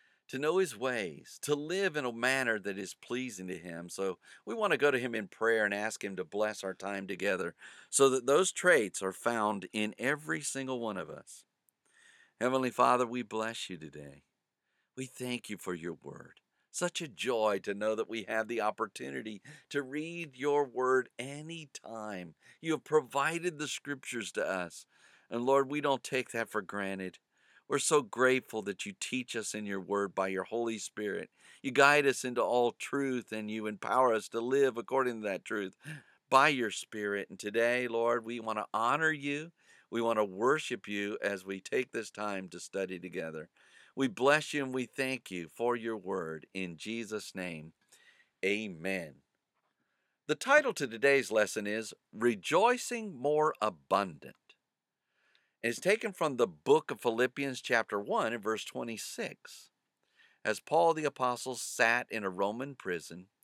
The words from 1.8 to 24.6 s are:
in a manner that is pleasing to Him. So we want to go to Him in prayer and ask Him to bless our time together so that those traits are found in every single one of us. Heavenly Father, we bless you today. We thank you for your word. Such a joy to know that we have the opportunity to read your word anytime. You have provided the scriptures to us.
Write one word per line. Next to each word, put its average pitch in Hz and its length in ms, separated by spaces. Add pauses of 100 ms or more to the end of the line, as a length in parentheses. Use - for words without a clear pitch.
in 143 80
a 120 80
manner 120 460
that 98 180
is 104 160
pleasing 117 560
to 90 80
Him. 85 320
So 95 300 (260)
we 220 100
want 214 180
to 143 60
go 143 120
to 135 80
Him 120 160
in 107 140
prayer 113 360
and 101 80
ask 104 320
Him 98 120
to 90 80
bless 104 380
our 95 120
time 95 320
together 92 480 (340)
so 139 220
that 127 160
those 160 260
traits 139 500
are 95 120
found 107 580
in 107 260
every 151 440
single 131 380
one 107 180
of 80 100
us. - 360 (920)
Heavenly 127 320
Father, 123 360
we 120 160
bless 110 480
you 92 80
today. 71 460 (720)
We 131 100
thank 123 420
you 104 80
for 92 160
your 82 300
word. - 380 (300)
Such - 300
a 165 80
joy 107 540
to 104 100
know 107 220
that 110 160
we 110 180
have 110 200
the 117 120
opportunity 110 800 (300)
to 143 100
read 156 540
your 143 320
word 127 420 (100)
anytime. 123 1160 (260)
You 160 120
have 151 120
provided 151 720
the 147 100
scriptures 127 640
to 95 140
us. 90 380 (460)